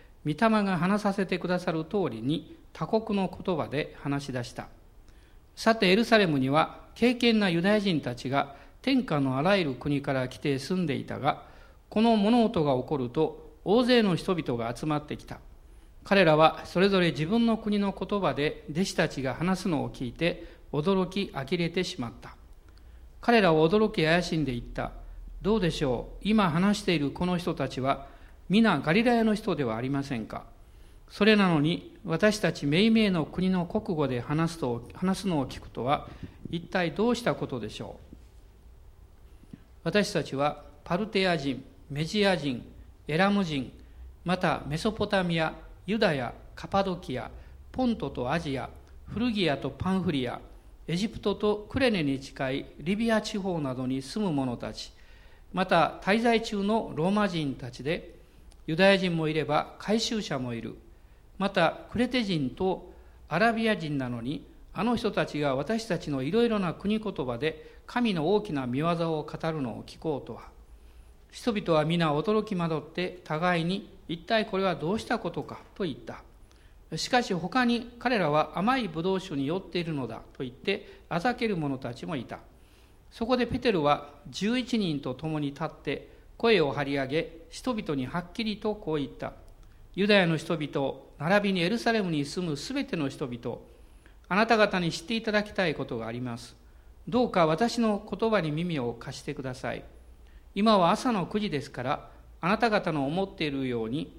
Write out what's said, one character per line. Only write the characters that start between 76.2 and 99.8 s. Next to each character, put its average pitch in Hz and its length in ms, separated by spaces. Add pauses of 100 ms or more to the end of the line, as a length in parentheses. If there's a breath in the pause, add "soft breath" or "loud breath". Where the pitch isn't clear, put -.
し - 140
か 247 120
し 226 120
他 180 320
に、 233 320
「彼 247 180
ら 170 140
は 151 240
甘 226 240
い 226 100
ブ 160 140
ド 190 100
ウ 190 80
酒 160 140
に 139 120
酔 165 120
っ - 20
て - 180
い 170 60
る 160 80
の 135 140
だ」 107 160 (100)
と - 120
言 127 40
っ - 20
て - 500 (100)
あ 165 100
ざ 240 140
け 240 140
る 202 100
者 143 180
た 123 160
ち 123 140
も 175 100
い 117 80
た。 - 140 (720 soft breath)
そ - 160
こ 247 100
で 240 100
ペ 247 120
テ 240 140
ロ 170 100
は 143 260 (220)
十 214 260
一 247 220
人 160 220
と 135 120
共 156 260
に 147 100
立 143 160
っ 151 40
て - 400 (300 loud breath)
声 220 240
を 139 100
張 143 120
り 139 120
上 135 120
げ、 160 240 (180)
人 - 240
々 214 200
に 131 120
は 151 140
っ 175 120
き 233 100
り 220 160
と 214 160
こ 156 200
う - 20
言 143 100
っ - 40
た。 - 240 (600 soft breath)
ユ 190 120
ダ 208 80
ヤ 190 120
の 165 120
人 165 200
々、 139 420 (180)
並 202 300
び 196 60
に 180 80
エ 170 60
ル 233 100
サ 233 140
レ 220 100
ム 180 80
に 147 140
住 180 240
む 147 80
す - 160
べ 277 120
て - 120
の 143 120
人 131 220
々、 120 280 (720 soft breath)
あ 175 80
な 220 100
た 233 100
方 202 220
に 170 140
知 - 100
っ - 40
て 226 100
い 220 60
た 226 100
だ 208 100
き 208 100
た 190 140
い 151 80
こ 139 100
と 131 140
が 113 80
あ 113 60
り 123 80
ま 120 180
す。 - 160 (540 soft breath)
ど 240 160
う 240 60
か 175 160
私 196 320
の 214 300
言 226 220
葉 208 100
に 156 120
耳 165 260
を 120 140
貸 - 260
し - 40
て 147 120
く 139 80
だ 127 120
さ 120 200
い。 107 100 (680 soft breath)